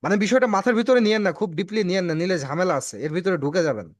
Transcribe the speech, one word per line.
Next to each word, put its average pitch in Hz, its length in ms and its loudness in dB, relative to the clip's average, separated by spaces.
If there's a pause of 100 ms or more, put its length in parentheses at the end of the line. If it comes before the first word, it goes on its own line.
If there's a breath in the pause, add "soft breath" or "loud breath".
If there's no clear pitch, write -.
মানে 185 140 0
বিষয়টা 220 300 2
মাথার 208 280 2
ভিতরে 240 260 4
নিয়েন 214 220 2
না, 185 100 2
খুব 170 220 -4
ডিপলি 202 300 -2
নিয়েন 185 200 0
না, 165 100 -2
নিলে 175 240 -2
ঝামেলা 151 360 -2
আছে, 123 280 -6
এর 151 100 -4
ভিতরে 180 240 -2
ঢুকে 151 260 0
যাবেন। 107 380 -2